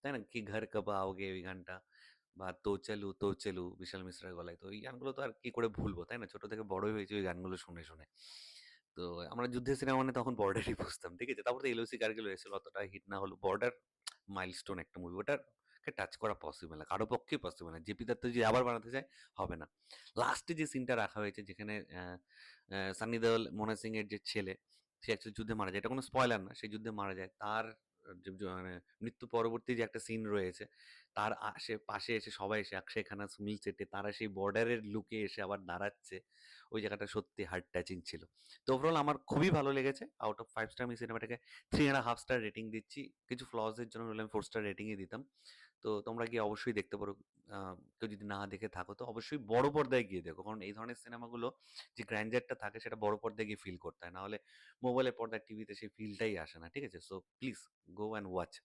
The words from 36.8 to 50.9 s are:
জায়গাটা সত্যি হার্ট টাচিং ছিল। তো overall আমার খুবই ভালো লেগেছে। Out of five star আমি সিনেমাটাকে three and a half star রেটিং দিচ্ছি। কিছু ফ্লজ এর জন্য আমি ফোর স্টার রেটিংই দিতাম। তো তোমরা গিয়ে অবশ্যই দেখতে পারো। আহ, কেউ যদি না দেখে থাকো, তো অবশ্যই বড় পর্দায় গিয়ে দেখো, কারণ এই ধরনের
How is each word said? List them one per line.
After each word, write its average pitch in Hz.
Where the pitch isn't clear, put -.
জায়গাটা 101
সত্যি -
হার্ট 90
টাচিং 90
ছিল। -
তো 131
overall 156
আমার 147
খুবই 170
ভালো 143
লেগেছে। 135
Out 110
of 113
five 110
star -
আমি 120
সিনেমাটাকে 113
three 147
and 139
a 120
half 117
star 127
রেটিং 110
দিচ্ছি। 110
কিছু 127
ফ্লজ 113
এর 113
জন্য 113
আমি 110
ফোর 104
স্টার 110
রেটিংই 104
দিতাম। 98
তো 107
তোমরা 117
গিয়ে 117
অবশ্যই 107
দেখতে 104
পারো। 101
আহ, 98
কেউ 113
যদি 104
না 101
দেখে 101
থাকো, 92
তো 123
অবশ্যই 117
বড় 131
পর্দায় 131
গিয়ে 95
দেখো, 85
কারণ 107
এই 101
ধরনের 113